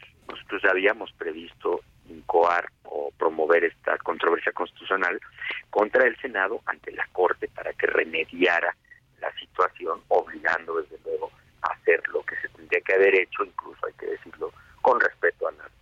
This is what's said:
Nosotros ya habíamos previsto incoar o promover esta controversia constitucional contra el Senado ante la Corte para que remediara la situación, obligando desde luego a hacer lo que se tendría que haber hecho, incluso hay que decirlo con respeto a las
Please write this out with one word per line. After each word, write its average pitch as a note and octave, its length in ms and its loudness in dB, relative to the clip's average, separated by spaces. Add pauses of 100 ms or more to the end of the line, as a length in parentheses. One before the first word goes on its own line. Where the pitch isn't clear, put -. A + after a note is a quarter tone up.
(280)
Nosotros - 360 -10
ya G2 80 4
habíamos G2 420 0
previsto E2+ 680 -6 (280)
incoar F2 560 2 (180)
o D2 340 -8
promover E2 460 4
esta D#2+ 360 0
controversia E2 540 0
constitucional F2+ 640 -4 (500)
contra G#2+ 360 4
el A#2 140 0
Senado G2+ 460 -4
ante - 260 -8
la - 200 -8
Corte - 420 0
para E2 200 -8
que E2+ 140 -2
remediara E2+ 880 0 (440)
la D#2+ 160 -6
situación, E2+ 720 -4
obligando E2 720 -2
desde D#2 240 -12
luego D#2+ 260 -6 (300)
a E2+ 120 -2
hacer - 360 2
lo D#2 140 -4
que - 140 -10
se - 120 -10
tendría E2 320 -4
que F#2+ 140 0
haber G2 200 6
hecho, F#2 300 0
incluso - 400 -12
hay - 80 -8
que - 140 -12
decirlo - 440 -10 (300)
con B2 180 4
respeto - 480 0
a - 40 -2
las D2+ 180 -18 (120)